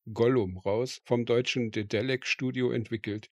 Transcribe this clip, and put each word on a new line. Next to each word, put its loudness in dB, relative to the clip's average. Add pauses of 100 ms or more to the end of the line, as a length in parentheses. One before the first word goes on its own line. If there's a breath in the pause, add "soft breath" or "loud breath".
(140)
Gollum 4
raus, -2
vom 0
deutschen 2
Dedelic 0
Studio 0
entwickelt. -4 (100)